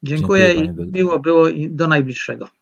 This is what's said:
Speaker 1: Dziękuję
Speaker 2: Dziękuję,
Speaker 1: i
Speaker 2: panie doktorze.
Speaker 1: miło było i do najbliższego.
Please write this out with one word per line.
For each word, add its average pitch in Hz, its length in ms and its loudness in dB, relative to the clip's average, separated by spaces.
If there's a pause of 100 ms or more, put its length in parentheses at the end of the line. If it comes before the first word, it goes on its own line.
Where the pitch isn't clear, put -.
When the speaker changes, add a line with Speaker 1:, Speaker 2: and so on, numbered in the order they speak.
Speaker 1:
Dziękuję 185 400 0
Speaker 2:
Dziękuję, 180 100 4
Speaker 1:
i - 20 2 (120)
Speaker 2:
panie - 0 - (100)
doktorze. 175 140 -8 (120)
Speaker 1:
miło 170 160 0
było 165 300 4
i 160 200 -6
do 160 180 -2
najbliższego. 131 640 -2 (120)